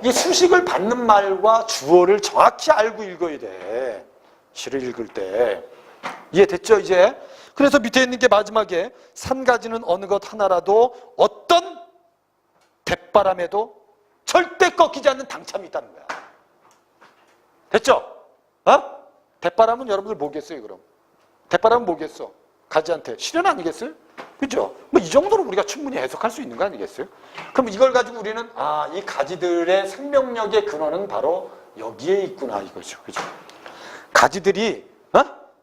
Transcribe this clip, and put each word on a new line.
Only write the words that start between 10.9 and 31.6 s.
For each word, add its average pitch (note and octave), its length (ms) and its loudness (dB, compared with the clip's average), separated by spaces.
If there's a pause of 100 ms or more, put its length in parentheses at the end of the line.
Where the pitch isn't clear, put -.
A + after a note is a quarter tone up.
어떤 F4 600 2 (1040)
대바람에도 F#3+ 960 -2 (440)
절대 F4+ 460 2
꺾이지 C#4+ 380 0
않는 C4 180 -6
당참이 E3+ 400 -12
있다"는 - 260 -12
거야. - 120 -20 (1600)
됐죠? A3 340 2 (640)
어? A#3+ 180 6 (580)
대바람은 A3+ 480 0
여러분들 G3+ 280 -4
뭐겠어요, D3 440 -10
그럼? G2+ 180 -18 (720)
대바람은 A3+ 360 2
뭐겠어? D#3 460 -8 (380)
가지한테 D#3 500 -2
시련 E4+ 260 -4
아니겠어요? F#3+ 460 -4 (480)
그죠? - 360 -4 (140)
뭐 - 120 4
이 E3 80 -8
정도로 G4 340 4
우리가 A3 200 -2
충분히 C4+ 340 -8
해석할 C3 340 -4
수 A#3 100 -12
있는 A#2+ 160 -12
거 E3 80 0
아니겠어요? C3 420 -8 (460)
그럼 B3 160 0
이걸 A#3+ 240 4
가지고 A#3+ 260 0
우리는 A3 360 -8
"아, D3 380 -4
이 G3+ 120 -8
가지들의 F3 840 -2
생명력의 A#3+ 800 -2
근원은 D#3 420 -4
바로 F3+ 440 -4 (260)